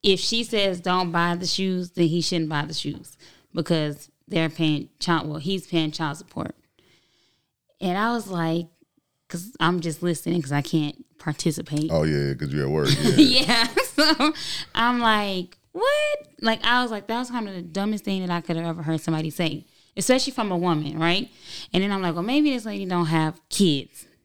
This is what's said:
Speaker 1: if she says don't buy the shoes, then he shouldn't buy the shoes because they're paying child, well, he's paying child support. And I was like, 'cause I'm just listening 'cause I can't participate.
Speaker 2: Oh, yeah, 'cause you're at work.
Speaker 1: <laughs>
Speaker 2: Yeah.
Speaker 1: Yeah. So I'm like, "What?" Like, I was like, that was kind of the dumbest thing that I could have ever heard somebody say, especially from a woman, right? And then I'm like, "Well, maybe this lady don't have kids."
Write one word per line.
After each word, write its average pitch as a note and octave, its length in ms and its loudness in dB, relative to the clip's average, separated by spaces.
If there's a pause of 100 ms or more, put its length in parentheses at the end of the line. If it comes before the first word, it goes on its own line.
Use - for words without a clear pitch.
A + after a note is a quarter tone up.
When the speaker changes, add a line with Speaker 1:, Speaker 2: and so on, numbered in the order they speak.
Speaker 1:
if F#3+ 180 4
she A3+ 240 0
says G3 360 0
don't F3+ 320 0
buy E3+ 240 2
the F3+ 100 -6
shoes, F3+ 440 -2
then E3+ 180 2
he E3+ 120 2
shouldn't D#3+ 280 0
buy D3+ 160 -2
the D#3 100 -10
shoes - 420 -8 (380)
because D3+ 560 -2 (180)
they're D#3+ 220 0
paying D3+ 380 0 (120)
child, E3 280 0
well, D3+ 100 -6
he's F3+ 280 -4
paying D#3+ 240 0
child D3+ 260 -4
support. - 380 -10 (1300)
And F3+ 180 -2
I A3+ 140 2
was G#3+ 160 -4
like, E3 380 -2 (600)
'cause G2 320 -10
I'm F3 200 2
just D#3+ 220 -6
listening E3+ 400 0
'cause C3+ 100 -4
I C#3+ 100 2
can't D3+ 420 -2 (140)
participate. D3+ 720 -2
Speaker 2:
Oh, D#2+ 140 4
yeah, C#2+ 300 2
'cause C2+ 180 -4
you're C#2+ 140 0
at C#2 40 0
work. D2 240 2
Speaker 1:
<laughs> C#3+ 60 0
Speaker 2:
Yeah. G3+ 160 4
Speaker 1:
Yeah. B3 520 6 (320)
So D4+ 320 4 (420)
I'm A#3+ 260 2
like, G3+ 560 0 (160)
"What?" D5 460 0 (220)
Like, A3 240 -2
I B3 180 2
was A#3+ 80 -2
like, G3+ 180 -8
that A3+ 100 -2
was B3 120 -6
kind A#3 180 -6
of F#3+ 60 -12
the F3 80 -8
dumbest G3 420 -4
thing F#3+ 160 -2
that F3+ 100 -4
I E3+ 100 0
could E3+ 160 -4
have E3 100 -4
ever E3 160 -4
heard D#3 180 0
somebody D#3+ 300 -2
say, D#3 360 -4 (300)
especially B3+ 360 2
from G#3+ 200 -2
a F3 40 0
woman, D#3 420 0
right? F3 300 0 (440)
And F#3 100 2
then G3+ 100 0
I'm G3 100 0
like, E3+ 120 0
"Well, E3+ 80 -2
maybe C#4+ 280 2
this A#3+ 140 -4
lady G3+ 220 -6
don't F3 200 2
have D#3 340 2 (100)
kids." - 560 0 (180)